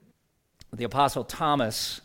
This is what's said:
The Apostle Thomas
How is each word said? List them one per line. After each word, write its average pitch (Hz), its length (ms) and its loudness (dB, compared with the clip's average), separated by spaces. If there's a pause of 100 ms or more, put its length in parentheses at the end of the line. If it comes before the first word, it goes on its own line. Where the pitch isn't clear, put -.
(720)
The 120 120 -4
Apostle 135 380 2
Thomas 143 800 0